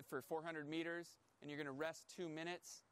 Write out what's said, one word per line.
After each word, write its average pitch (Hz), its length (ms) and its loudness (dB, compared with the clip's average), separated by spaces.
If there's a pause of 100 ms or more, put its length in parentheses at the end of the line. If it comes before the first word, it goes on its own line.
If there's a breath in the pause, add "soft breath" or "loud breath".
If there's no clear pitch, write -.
for 139 140 4
four 160 220 2
hundred 156 260 0
meters, 165 480 2 (240)
and 143 80 -6
you're 147 80 -2
gonna 147 160 0
rest 156 420 0
two 175 140 0
minutes. 165 640 -2